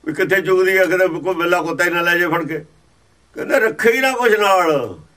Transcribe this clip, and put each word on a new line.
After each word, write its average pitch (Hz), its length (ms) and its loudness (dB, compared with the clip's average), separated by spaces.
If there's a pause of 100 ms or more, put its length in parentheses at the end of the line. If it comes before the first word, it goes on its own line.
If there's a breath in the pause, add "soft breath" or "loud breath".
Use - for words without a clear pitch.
ਵੀ 156 100 -6
ਕਿੱਥੇ 190 280 0
ਚੁਗਦੀ 190 360 2
ਆ, 185 80 4
ਕਿਤੇ 185 220 2
ਕੋਈ 170 280 -4
ਬਿੱਲਾ 170 260 0
ਕੁੱਤਾ 165 220 -4
ਹੀ 170 60 0
ਨਾ 170 120 -2
ਲੈ 175 160 0
ਜੇ 175 100 0
ਫੜ 165 200 -2
ਕੇ। 156 100 -8 (800)
ਕਹਿੰਦੇ 156 240 -2
ਰੱਖੇ 220 320 0
ਹੀ 233 80 0
ਨਾ 269 140 0
ਕੁਛ 240 260 2
ਨਾਲ। 170 580 0 (200)